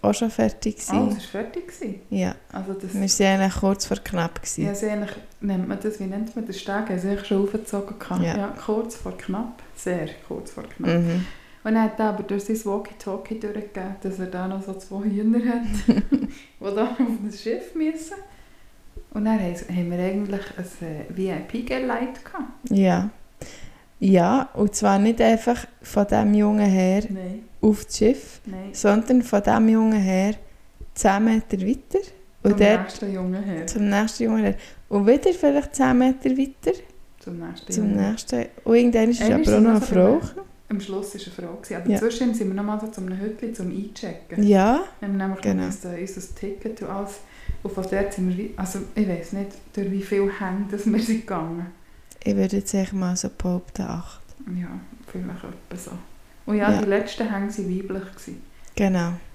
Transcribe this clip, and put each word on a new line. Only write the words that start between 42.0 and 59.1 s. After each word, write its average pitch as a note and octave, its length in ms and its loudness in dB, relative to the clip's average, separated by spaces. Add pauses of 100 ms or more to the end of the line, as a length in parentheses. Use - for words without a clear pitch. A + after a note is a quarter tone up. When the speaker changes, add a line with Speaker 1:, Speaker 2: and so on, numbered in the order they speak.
Speaker 2:
sind G#3+ 140 0
wir F#3+ 60 -4
noch G3+ 80 -2
mal G#3 180 -2
so A3 60 -8
zu A3 140 -12
einem F#3 180 -6
Hütchen A3 360 -6
zum F3+ 140 -6
Einchecken. F#3+ 760 -4
Speaker 1:
Ja. G#3 380 8 (180)
Speaker 2:
Wir G#3 80 -8
haben G3 100 -2
nämlich F#3+ 240 -4
Speaker 1:
Genau. F#3+ 240 2
Speaker 2:
müssen F3+ 320 -8
unser F#3 380 -10
Ticket G3+ 460 -10
und F#3+ 80 -8
alles. G3 300 -8 (420)
Und G3 120 -6
von F#3 160 -4
dort G3 240 0
sind F#3 160 -2
wir F3+ 80 -2
wie, G#3 200 -6
also F#3+ 220 -6 (160)
ich G#3 120 2
weiss - 260 -4
nicht, G3 180 -6 (220)
durch G3 180 -4
wie F#3+ 100 -2
viele G3 380 2
Hände G3 320 -4
das G3+ 140 -4
wir A3 140 4
sind A3+ 220 0
gegangen. E3+ 460 -6 (580)
Speaker 1:
Ich G3+ 120 2
würde F#3+ 180 2
jetzt G3 180 -2
eigentlich G3 200 0
mal F#3 240 0
so G3 200 -4
behaupten, F3+ 460 -4
acht. - 380 -8 (360)
Speaker 2:
Ja, F3 100 -6 (440)
vielleicht F3+ 180 -8 (140)
etwa - 340 -14
so. - 140 -14 (540)
Und G#3+ 120 0
ja, G#3 140 4
Speaker 1:
Ja. G#3 100 4
Speaker 2:
die G#3 80 0
letzten G#3+ 400 0
Hänge G3+ 200 -4
waren F#3 280 -4
weiblich F#3+ 380 -6
gewesen. - 260 -16 (340)
Speaker 1:
Genau. F#3 360 2 (240)